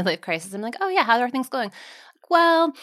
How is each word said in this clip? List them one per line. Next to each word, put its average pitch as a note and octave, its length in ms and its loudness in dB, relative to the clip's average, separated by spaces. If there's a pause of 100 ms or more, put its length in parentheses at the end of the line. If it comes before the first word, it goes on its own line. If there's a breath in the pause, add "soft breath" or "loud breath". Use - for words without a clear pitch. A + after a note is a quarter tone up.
midlife F3 180 -2
crisis." F3 320 -8
I'm G3+ 80 -10
like, A#3 200 -8
"Oh, G4 80 -2
yeah. F#4 140 2
How A3+ 160 2
are B3 100 -2
things C4 200 -6
going?" A#3 220 -6 (580 loud breath)
"Well, E4 540 4